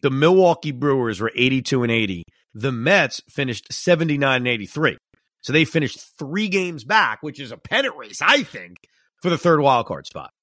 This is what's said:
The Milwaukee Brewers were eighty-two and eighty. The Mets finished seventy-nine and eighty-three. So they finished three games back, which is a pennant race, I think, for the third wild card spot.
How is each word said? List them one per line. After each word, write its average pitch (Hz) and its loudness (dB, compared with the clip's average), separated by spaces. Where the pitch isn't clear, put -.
The 147 2
Milwaukee 165 4
Brewers 127 0
were 110 -2
eighty-two 127 0
and 117 0
eighty. 101 -2
The 117 -4
Mets 139 0
finished 127 -6
seventy-nine 147 0
and 123 -2
eighty-three. 120 -4
So - -8
they 156 4
finished 151 -2
three 175 -6
games 180 -4
back, 147 0
which 151 -10
is 127 -12
a 110 -14
pennant 254 -4
race, 117 -14
I 240 2
think, 90 -16
for 180 -2
the 165 0
third 160 4
wild 127 4
card 71 -10
spot. 67 -16